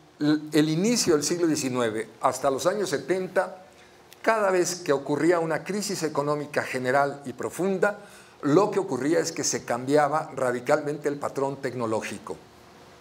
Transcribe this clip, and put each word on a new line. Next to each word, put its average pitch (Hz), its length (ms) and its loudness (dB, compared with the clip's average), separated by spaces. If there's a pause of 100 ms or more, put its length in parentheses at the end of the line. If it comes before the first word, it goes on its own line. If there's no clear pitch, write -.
(180)
el, 151 340 0
el 156 160 4
inicio 185 460 2
del 147 100 2
siglo 170 220 0
diecinueve 123 600 0 (120)
hasta 139 300 0
los 131 160 0
años 190 240 0
setenta, 185 720 -2 (580)
cada 214 280 2
vez 180 260 2
que - 160 0
ocurría 147 480 2
una 156 240 -2
crisis 196 380 -4
económica 147 600 -2
general 135 640 0
y 123 80 -8
profunda, 185 680 0 (420)
lo 175 280 6
que 202 80 0
ocurría 147 400 0
es 156 140 0
que 143 120 -4
se - 200 -2
cambiaba 143 720 2
radicalmente 143 720 -2
el 143 80 -2
patrón 139 400 -4
tecnológico. 113 800 -4 (640)